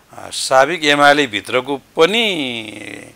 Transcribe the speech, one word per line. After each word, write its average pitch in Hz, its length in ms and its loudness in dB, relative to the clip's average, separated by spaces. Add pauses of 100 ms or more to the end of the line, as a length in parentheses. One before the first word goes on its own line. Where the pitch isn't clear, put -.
(180)
साबिक 139 680 0
एमाले 143 420 4
भित्रको 120 500 -4
पनि 160 960 -2 (440)